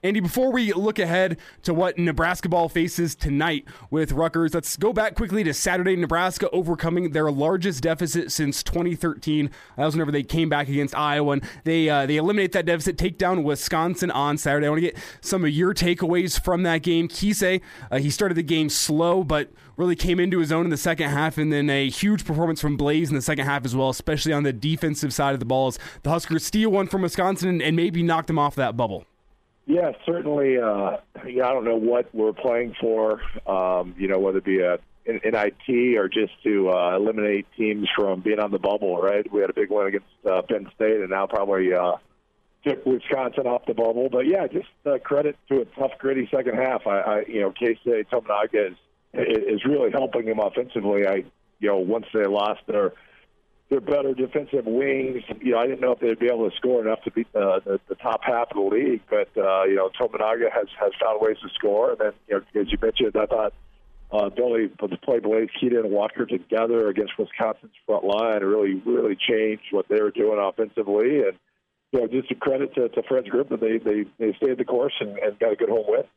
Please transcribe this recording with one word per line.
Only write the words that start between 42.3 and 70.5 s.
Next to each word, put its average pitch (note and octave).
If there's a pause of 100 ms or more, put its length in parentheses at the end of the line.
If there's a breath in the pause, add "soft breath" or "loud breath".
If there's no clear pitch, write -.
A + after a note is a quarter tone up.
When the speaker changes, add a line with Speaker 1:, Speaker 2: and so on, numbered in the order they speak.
Speaker 2:
took C#3
Wisconsin C3
off B2
the A#2
bubble. A#2
But, B2+
yeah, F3
just, E3 (180)
uh, C#3
credit D3 (120)
to C3+
a A#2 (140)
tough, C3
gritty C3+
second B2
half. B2+
I, G2
I, G#2+
you G#2+
know, F#2+
Keisei A#2
Tominaga G#2
is, F2+ (380)
is G#2+
really C3
helping B2+
them A2
offensively. G#2
I, F#2+ (380)
you G#2
know, G2+
once A2
they G#2+
lost G2+
their, G2+ (760 loud breath)
their C#3
better C#3
defensive B2+
wings, C3 (180)
you B2
know, A2+
I A#2+
didn't C3
know B2+
if -
they'd A2+
be A#2+
able A2+
to -
score B2
enough A2
to A2
beat -
the, G2
the, G2
the F#2+
top A2+
half A#2+
of -
the G2+ (140)
league. B2+
But, G#2
uh, F#2+
you G2
know, F#2+ (100)
Tominaga A2+
has, G#2+ (120)
has G2+ (100)
found A2
ways A2
to G2+
score. A2+
And A2+
then, G#2+ (160)
you G#2
know, G2
as G2
you G#2+
mentioned, A2+
I A2
thought, G#2+ (580)
uh, G2+
Billy, A2+
the F#2
play A#2+
Blaze, A2 (100)
Keaton, B2
and G#2+
Walker G#2
together A2+
against G2
Wisconsin's A2 (140)
front G#2
line G#2+
really, G2 (100)
really A#2
changed A2
what G2
they G#2+
were G#2
doing G#2+
offensively. G#2+